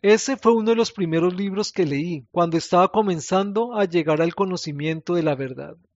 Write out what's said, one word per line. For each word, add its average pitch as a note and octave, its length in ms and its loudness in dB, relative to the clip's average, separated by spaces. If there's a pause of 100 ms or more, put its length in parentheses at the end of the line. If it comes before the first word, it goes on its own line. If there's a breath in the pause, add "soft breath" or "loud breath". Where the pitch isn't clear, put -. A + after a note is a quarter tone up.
Ese A3 360 2
fue A3+ 160 4
uno A3 180 2
de A3+ 40 4
los A3+ 160 0
primeros F3 440 0
libros G3 360 -4
que F3+ 140 2
leí D3 460 -4
cuando E3+ 260 0
estaba F3+ 340 2
comenzando G3+ 880 -2
a G3+ 80 2
llegar D#3+ 360 0
al E3+ 140 0
conocimiento D#3+ 800 -4
de E3+ 80 0
la D3+ 120 0
verdad. C#3 400 -10 (200)